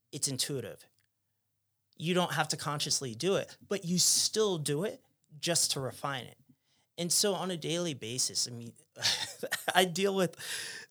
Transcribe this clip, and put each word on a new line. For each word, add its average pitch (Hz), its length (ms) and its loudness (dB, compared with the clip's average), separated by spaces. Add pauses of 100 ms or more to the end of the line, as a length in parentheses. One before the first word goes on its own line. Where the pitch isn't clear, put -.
(100)
it's 143 160 -4
intuitive. 127 580 -4 (1120)
You 170 180 0
don't 180 180 4
have 147 160 0
to 151 80 2
consciously 147 580 -2
do 165 220 2
it, - 200 -4 (120)
but - 160 -2
you 175 140 2
still 202 600 4
do 151 260 0
it - 160 -6 (400)
just 165 320 2
to 147 80 -2
refine 131 440 -6
it. - 120 -18 (600)
And 170 160 0
so 208 220 4
on 175 160 -2
a 180 60 -4
daily 160 380 -2
basis, 117 540 -2
I 123 60 -10
mean, 117 180 -12 (500)
<laughs> - 520 -4
I 185 100 8
deal 190 300 0
with, 185 220 2 (540)